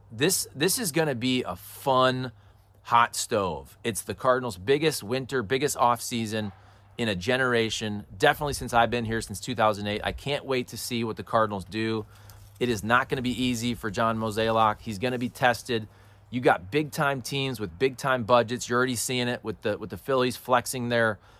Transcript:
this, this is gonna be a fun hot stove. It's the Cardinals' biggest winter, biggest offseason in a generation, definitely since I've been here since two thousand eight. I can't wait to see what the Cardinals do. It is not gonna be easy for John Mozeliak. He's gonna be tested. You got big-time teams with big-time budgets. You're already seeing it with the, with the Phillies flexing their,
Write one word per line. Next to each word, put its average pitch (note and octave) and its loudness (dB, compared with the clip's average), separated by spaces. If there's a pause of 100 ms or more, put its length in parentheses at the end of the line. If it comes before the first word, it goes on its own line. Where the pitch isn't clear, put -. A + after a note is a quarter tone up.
(120)
this, C#3 0
this E3+ 0
is F#3 -4
gonna D#3 2
be B2+ 0
a F2+ -8
fun B2+ 2 (520)
hot A#2 4
stove. F2 -2
It's A2 -2
the - -8
Cardinals' B2+ 0
biggest C#3 0
winter, B2+ -4
biggest C3+ -2
offseason A2+ 0 (460)
in A#2 0
a G2+ 0
generation, A2+ 0 (120)
definitely D3 2
since B2+ -6
I've A#2 6
been A#2 -2
here A2 -2
since G2 -10
two B2 -6
thousand G#2 2
eight. G#2 -2
I G2 -2
can't - -6
wait B2+ -2
to A#2 -12
see A#2 -4
what A2 -4
the G2+ -10
Cardinals G#2 0
do. A2 -4 (540)
It A#2+ 0
is G2+ -2
not B2 2
gonna C3+ -2
be B2 -2
easy A#2+ -2
for A2 -6
John A2+ 0
Mozeliak. A2 2
He's G#2 -8
gonna B2 -2
be A#2+ -4
tested. A#2 0 (420)
You B2 -4
got G2+ 2
big-time C#3+ 0
teams C3+ -4
with F2 -8
big-time C3 0
budgets. A#2+ 2
You're A#2+ 0
already B2+ 2
seeing B2 -2
it B2 -4
with A2 -8
the, G#2 -2
with - -12
the G2+ -8
Phillies B2+ 0
flexing A#2+ 0
their, A2+ 2 (200)